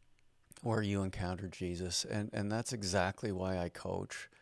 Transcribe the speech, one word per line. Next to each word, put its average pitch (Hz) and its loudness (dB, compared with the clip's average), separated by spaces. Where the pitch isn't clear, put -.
where 110 4
you 101 4
encountered 90 -2
Jesus. 90 -2
And, 107 -2
and 104 0
that's 117 0
exactly 101 2
why 92 0
I 87 0
coach. - -4